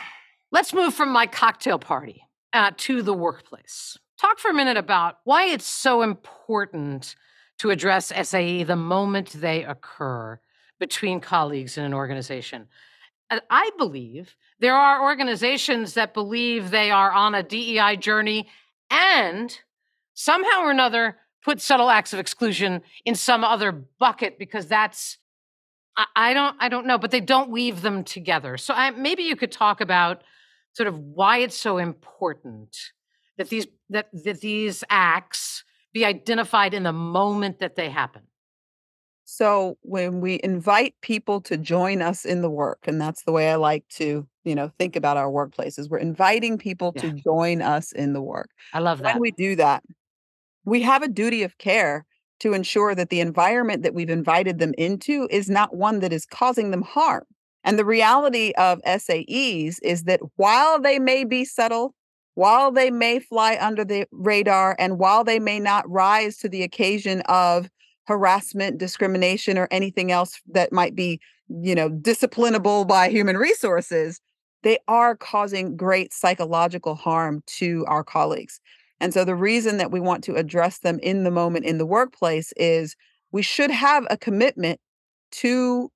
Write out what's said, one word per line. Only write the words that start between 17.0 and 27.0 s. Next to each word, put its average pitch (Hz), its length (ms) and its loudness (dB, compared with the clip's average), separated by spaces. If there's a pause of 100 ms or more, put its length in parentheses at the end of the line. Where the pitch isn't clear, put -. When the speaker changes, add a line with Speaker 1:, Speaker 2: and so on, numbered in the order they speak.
Speaker 1:
on 208 240 4
a 196 80 0
D 226 320 -6
E 214 40 2
I 208 160 4
journey 214 520 -2 (420)
and 240 640 2 (600)
somehow 370 460 2
or 302 100 2
another 233 460 0 (260)
put - 180 -2
subtle 254 280 4
acts 214 240 4
of 190 60 -6
exclusion 185 640 -2 (240)
in 233 100 -2
some 233 280 2
other 214 280 0
bucket 196 680 -2
because 196 280 -10
that's, 214 500 -2 (800)
I, 214 100 0 (100)
I 233 180 4
don't, 277 260 0
I 247 100 0
don't 247 180 -4
know, 247 100 2
but 214 140 -4